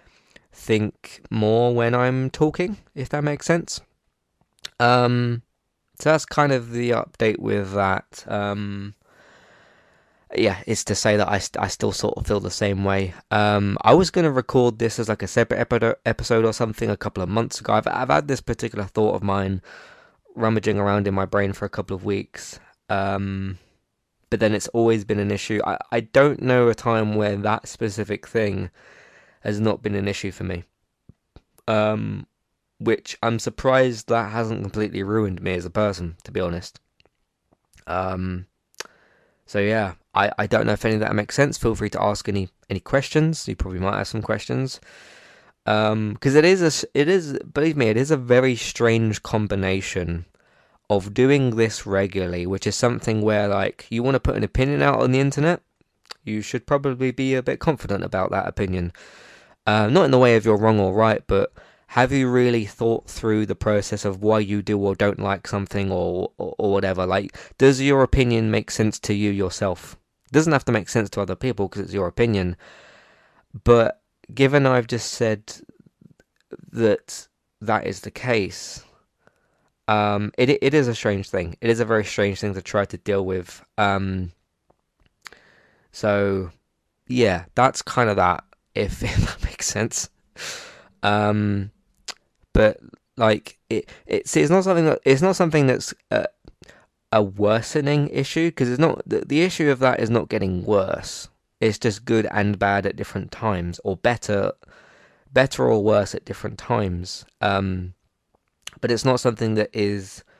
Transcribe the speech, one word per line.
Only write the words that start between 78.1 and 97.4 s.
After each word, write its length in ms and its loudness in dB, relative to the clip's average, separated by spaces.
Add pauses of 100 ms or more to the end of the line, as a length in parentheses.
case, 720 -4 (1080)
um, 480 0
it, 140 4 (100)
it 140 2
is 120 4
a 60 -2
strange 380 -2
thing. 300 -4
It 100 2
is 80 0
a 60 0
very 200 2
strange 340 -2
thing 140 -4
to 80 -8
try 240 -2
to 120 -10
deal 280 -2
with. 400 -6 (100)
Um, 560 0 (1600)
so, 600 -2 (560)
yeah, 380 2 (100)
that's 260 2
kind 260 0
of 100 0
that, 260 2 (320)
if, 280 -4
<laughs> 80 -4
if 140 -4
that 180 -6
makes 220 -6
sense. 460 -4 (920)
Um, 720 0 (800)
but, 240 4 (400)
like, 400 0 (100)
it, 220 -4 (160)
it's, 320 -2
it's 140 4
not 120 4
something 220 2
that, 200 2
it's 180 6
not 120 4
something 300 2
that's, 300 0 (160)
uh, 160 0 (840)
a 120 6
worsening 880 0